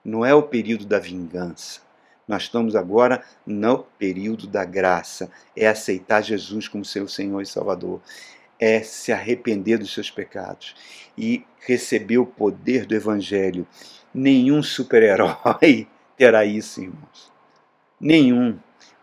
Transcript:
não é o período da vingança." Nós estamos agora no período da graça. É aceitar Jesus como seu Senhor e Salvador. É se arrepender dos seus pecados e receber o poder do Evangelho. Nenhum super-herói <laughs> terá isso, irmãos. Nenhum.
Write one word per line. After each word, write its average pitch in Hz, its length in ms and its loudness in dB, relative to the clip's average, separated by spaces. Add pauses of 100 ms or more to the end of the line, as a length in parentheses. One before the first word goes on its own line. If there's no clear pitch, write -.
não 110 180 -4
é 131 100 4
o 147 100 6
período 110 420 -4
da 101 140 0
vingança." 90 840 -10 (460)
Nós 104 160 -6
estamos 113 320 -2
agora 113 480 2 (220)
no 110 340 -2
período 104 680 -8
da 101 160 -4
graça. 90 680 -2 (280)
É 110 100 2
aceitar 107 540 0
Jesus 104 460 -6
como 101 180 -10
seu 101 220 -8
Senhor 98 340 -8
e 98 40 -10
Salvador. 92 540 -6 (600)
É 110 240 2
se - 280 -8
arrepender 107 680 -2
dos 98 120 -12
seus - 200 -10
pecados 95 640 -14 (420)
e 117 260 -4 (160)
receber 120 600 0
o 120 60 4
poder 107 600 -2
do 110 100 -2
Evangelho. 98 720 -2 (460)
Nenhum 135 480 4
super-herói 107 720 4
<laughs> - 800 2
terá 110 300 6
isso, 104 340 -6
irmãos. 87 520 -18 (680)
Nenhum. 123 580 4 (460)